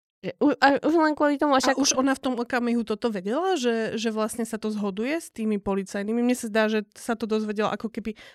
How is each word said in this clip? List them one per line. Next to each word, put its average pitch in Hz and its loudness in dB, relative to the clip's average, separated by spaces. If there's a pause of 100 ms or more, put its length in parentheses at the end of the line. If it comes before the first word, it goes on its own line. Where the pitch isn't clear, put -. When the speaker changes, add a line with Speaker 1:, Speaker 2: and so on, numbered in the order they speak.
(180)
Speaker 1:
že - -8
u-, 285 4
a - 4 (120)
už 302 2
len 311 4
kvôli 294 2
tomu, 294 2
a 262 6
Speaker 2:
A 269 2
Speaker 1:
však 269 2
Speaker 2:
už 269 2
ona 262 2
v 262 -2
tom 254 -2
okamihu 240 0
toto 220 -4
vedela, 233 0
že, 233 0
že 226 -2
vlastne 214 -2
sa 226 -6
to 214 -6
zhoduje 208 -2
s 330 -8
tými 220 -2
policajnými? 202 -2
Mne 240 4
sa 240 -4
zdá, 220 2
že 214 0
sa - -6
to 226 -4
dozvedela 214 -2
ako 208 -6
keby, 214 -8 (240)